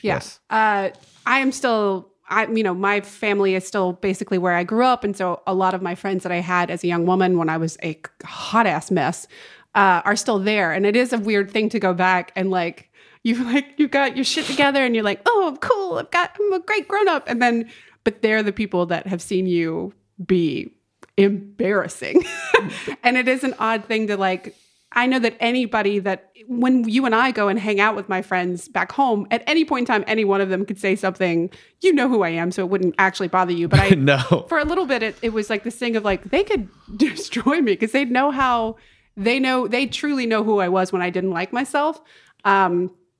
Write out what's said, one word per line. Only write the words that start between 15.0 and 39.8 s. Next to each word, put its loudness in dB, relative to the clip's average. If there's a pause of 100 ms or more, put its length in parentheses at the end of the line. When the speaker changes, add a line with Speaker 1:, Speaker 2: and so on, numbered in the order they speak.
Speaker 1:
like, -2
"Oh, 4
I'm -6
cool. 0
I've -6
got, 0
I'm 2
a 0
great -2
grown 0
up." 0
And -2
then, 0 (320)
but -2
they're 2
the -2
people -2
that -4
have -4
seen -2
you -2 (340)
be 0 (420)
embarrassing. 0
<laughs> -10 (680)
And 4
it 2
is 2
an -2
odd -2
thing -2
to, -2
like, -4 (380)
I 0
know 2
that 0
anybody 0
that, -6 (160)
when 0
you 0
and 2
I 2
go 0
and 0
hang -2
out 2
with -8
my -2
friends -4
back -4
home, 0
at 0
any 2
point -2
in 0
time, 0
any 0
one 2
of -2
them -2
could -8
say 0
something, 0 (320)
you 4
know 2
who 2
I 0
am, -2
so -4
it -4
wouldn't 0
actually 2
bother 0
you. -2
But 6
I, 4
Speaker 2:
<laughs> 6
No. 4
Speaker 1:
for 0
a 0
little 0
bit, -2
it, -4
it -2
was, -2
like, -2
this -6
thing -2
of, -2
like, -2
they 2
could -2 (140)
<laughs> -16
destroy 0
me 2
'cause -2
they'd 0
know 2
how, 0 (400)
they 0
know, 0
they 0